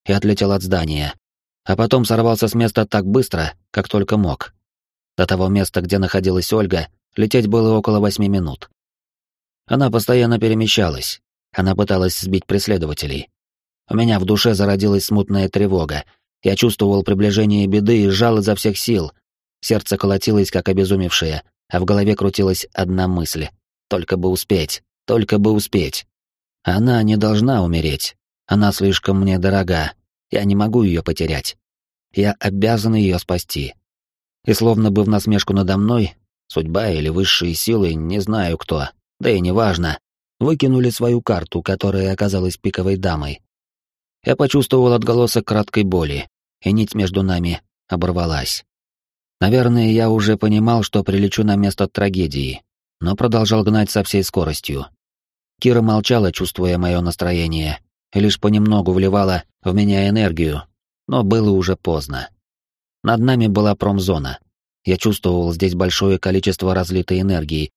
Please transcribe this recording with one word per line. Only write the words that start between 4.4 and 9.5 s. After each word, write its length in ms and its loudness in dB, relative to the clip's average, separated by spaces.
До 100 -14
того 220 -2
места, 320 -2
где 180 -2
находилась 540 -2
Ольга, 360 -2
лететь 300 0
было 300 2
около 240 0
восьми 280 0
минут. 420 -4